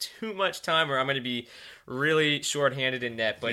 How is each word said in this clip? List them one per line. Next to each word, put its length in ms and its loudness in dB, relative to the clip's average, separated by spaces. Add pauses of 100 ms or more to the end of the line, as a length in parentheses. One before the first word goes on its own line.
too 340 -8
much 280 -2
time 280 2
or 80 2
I'm 80 0
gonna 140 0
be 260 -4 (400)
really 560 2
shorthanded 640 0
in 100 -4
net. 260 0
But, 120 0